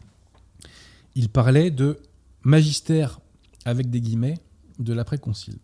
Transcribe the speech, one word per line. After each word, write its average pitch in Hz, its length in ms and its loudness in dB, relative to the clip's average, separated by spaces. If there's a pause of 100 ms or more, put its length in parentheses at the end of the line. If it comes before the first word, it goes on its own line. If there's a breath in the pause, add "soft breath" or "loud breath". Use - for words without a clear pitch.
(1160 loud breath)
il 120 120 0
parlait 131 440 4
de 143 280 -2 (440)
magistère, 151 760 2 (440)
avec 123 280 -4
des 120 100 -2
guillemets, 117 380 -4 (400)
de 117 120 -6
l'après-concile. 113 720 -6